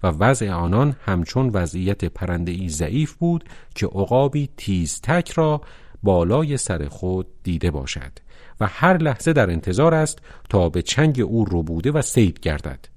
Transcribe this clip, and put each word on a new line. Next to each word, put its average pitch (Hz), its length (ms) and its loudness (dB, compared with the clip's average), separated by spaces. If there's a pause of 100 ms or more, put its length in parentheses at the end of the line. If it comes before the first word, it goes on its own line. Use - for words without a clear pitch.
و 98 40 0
وضع 101 440 2
آنان 95 540 0
همچون 104 440 0
وضعیت 92 560 -2
پرنده‌ای 87 640 -4
ضعیف 82 460 -2
بود 170 300 -2 (300)
که 101 120 -2
عقابی 131 680 0
تیزتک 98 760 -2
را 151 300 0 (420)
بالای 101 540 2
سر 78 320 -4
خود 92 380 -4 (160)
دیده 87 280 -2
باشد 67 420 -8 (480)
و 110 100 0
هر 180 260 4
لحظه 156 360 0
در 113 180 4
انتظار 95 440 2
است 156 240 0 (320)
تا 87 180 4
به 82 140 0
چنگ 143 380 2
او 110 240 2
ربوده 85 460 -2
و 147 120 0
صید - 380 2
گردد. 73 560 -6